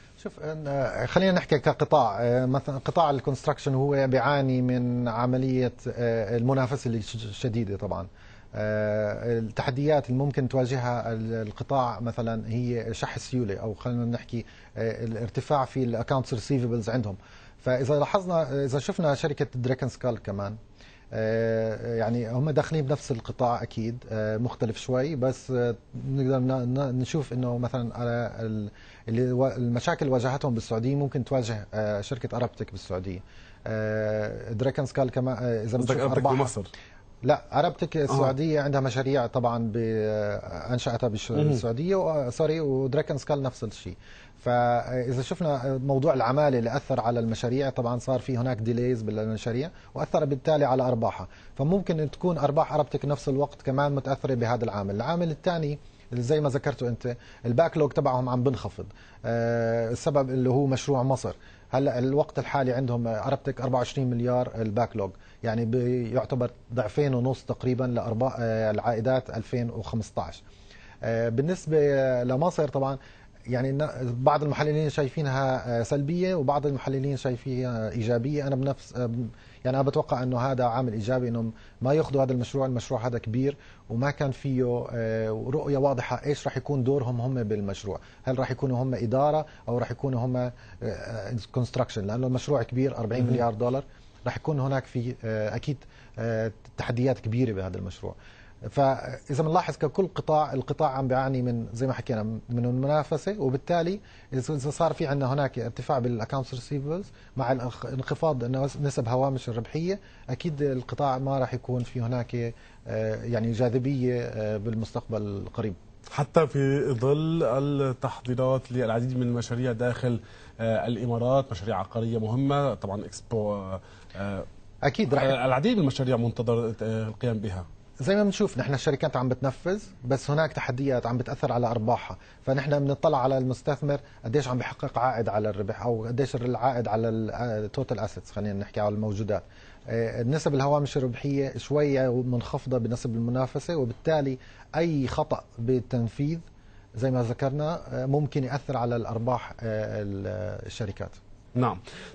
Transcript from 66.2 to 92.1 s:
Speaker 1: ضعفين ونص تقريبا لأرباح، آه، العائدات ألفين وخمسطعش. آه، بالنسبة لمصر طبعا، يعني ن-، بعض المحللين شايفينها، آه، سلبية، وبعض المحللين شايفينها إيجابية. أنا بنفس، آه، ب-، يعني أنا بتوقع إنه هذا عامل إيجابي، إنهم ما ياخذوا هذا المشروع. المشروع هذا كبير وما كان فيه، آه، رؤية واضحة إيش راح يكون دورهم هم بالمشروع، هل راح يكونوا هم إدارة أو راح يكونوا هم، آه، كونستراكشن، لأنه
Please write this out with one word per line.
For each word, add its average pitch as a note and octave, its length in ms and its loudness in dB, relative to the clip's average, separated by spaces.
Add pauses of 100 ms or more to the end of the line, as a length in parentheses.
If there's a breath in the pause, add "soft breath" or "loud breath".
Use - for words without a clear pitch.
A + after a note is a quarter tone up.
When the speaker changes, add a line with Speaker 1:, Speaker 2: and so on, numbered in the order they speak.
Speaker 1:
ضعفين C3 400 2
ونص B2 300 0
تقريبا B2+ 400 0
لأرباح، A#2 560 0
آه، A2 320 2
العائدات A#2 580 0
ألفين A#2+ 400 -2
وخمسطعش. G#2+ 720 -6 (600 loud breath)
آه، A#2 260 0
بالنسبة D#3 480 2 (460)
لمصر D3 440 2
طبعا، C3+ 300 0 (500 loud breath)
يعني B2+ 240 0
ن-، C3 480 -2
بعض C#3+ 240 4
المحللين D3+ 460 2
شايفينها، C3 920 0
آه، A#2 40 2
سلبية، E3+ 520 0
وبعض C#3+ 300 2
المحللين C3+ 520 0
شايفينها B2 760 -2
إيجابية. B2 560 0
أنا C3+ 80 0
بنفس، C3+ 400 -2
آه، B2 100 -2
ب-، A#2 220 -2 (380 loud breath)
يعني B2+ 120 0
أنا C#3 100 2
بتوقع C#3+ 360 2
إنه B2+ 160 0
هذا B2+ 240 2
عامل A#2+ 300 2
إيجابي، B2 340 0
إنهم A#2 260 -2 (280 loud breath)
ما C3 120 2
ياخذوا C#3 300 2
هذا B2+ 100 2
المشروع. B2+ 320 0
المشروع B2 420 -2
هذا A#2+ 100 -2
كبير C3 400 0 (320 loud breath)
وما C3+ 220 0
كان C#3 200 0
فيه، B2 600 0
آه، A2+ 380 -2 (180)
رؤية C#3+ 300 0
واضحة B2+ 480 0
إيش C#3+ 220 -2
راح C3 100 -4
يكون C3 260 -2
دورهم B2 380 0
هم B2+ 220 -2
بالمشروع، G2 560 -4 (240 loud breath)
هل C3 160 0
راح B2+ 120 -2
يكونوا B2+ 320 0
هم C3 100 0
إدارة C#3+ 520 2 (220 loud breath)
أو A#2+ 100 0
راح A#2 140 -2
يكونوا B2+ 340 -2
هم، B2+ 120 0
آه، A2+ 1000 -6 (160)
كونستراكشن، A#2+ 540 -2
لأنه B2 220 -2